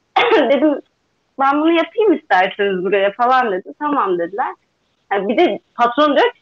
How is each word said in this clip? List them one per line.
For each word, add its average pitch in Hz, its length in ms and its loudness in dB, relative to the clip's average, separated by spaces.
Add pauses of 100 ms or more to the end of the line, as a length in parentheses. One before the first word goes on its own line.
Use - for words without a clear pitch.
(160)
<clears throat> 440 340 2
Dedim, 285 320 0 (580)
"Ben 277 220 0
bunu 320 100 2
yapayım 339 420 0
isterseniz 196 680 -2
buraya," 196 280 0
falan 247 400 0
dedi. 190 280 -8
"Tamam," 240 400 -2
dediler. 202 360 -6 (560)
Yani 196 160 -4
bir 247 100 -2
de 285 220 2 (160)
patron 262 400 0
diyor 427 180 2
ki, - 80 -20